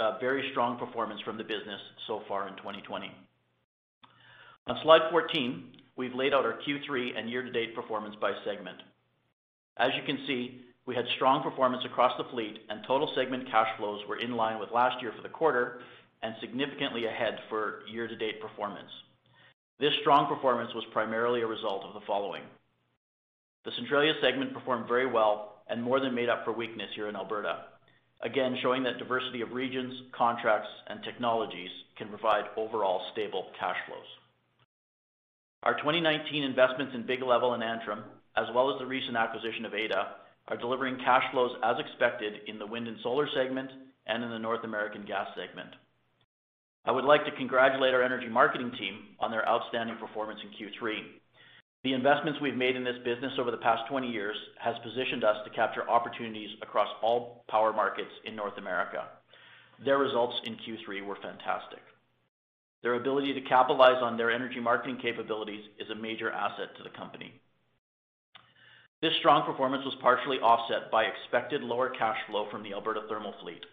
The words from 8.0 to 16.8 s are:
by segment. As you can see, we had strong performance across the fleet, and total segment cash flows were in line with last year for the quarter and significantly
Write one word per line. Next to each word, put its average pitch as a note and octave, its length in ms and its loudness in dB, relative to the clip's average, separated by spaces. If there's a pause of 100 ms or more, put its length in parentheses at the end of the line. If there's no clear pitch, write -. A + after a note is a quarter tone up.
by G2+ 120 0 (120)
segment. G2 340 -8 (1000)
As B2+ 200 4
you C#3 80 -6
can C3+ 220 -4
see, B2 360 -4 (240)
we B2 80 -4
had A#2+ 100 0 (120)
strong C#3+ 260 4
performance B2+ 420 0
across B2 320 4
the - 140 -6
fleet, G#2+ 280 -4 (100)
and G#2+ 180 -8
total C#3 280 2
segment B2+ 360 -2
cash A2+ 260 6
flows G#2 320 -4
were G#2+ 120 -4
in A#2+ 160 -4
line A2 240 0
with G2 100 -8
last B2+ 320 4
year A2 140 -6
for F#2+ 60 -14
the F#2+ 60 -10
quarter C3+ 520 0 (420)
and A2+ 180 -4
significantly A#2+ 680 -4